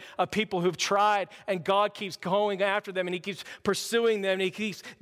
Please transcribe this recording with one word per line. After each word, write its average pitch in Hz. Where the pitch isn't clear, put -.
of 180
people 180
who've 175
tried, 202
and 185
God 202
keeps 196
going 196
after 202
them, 185
and 180
he 180
keeps 190
pursuing 220
them, 190
and 190
he 190
keeps 208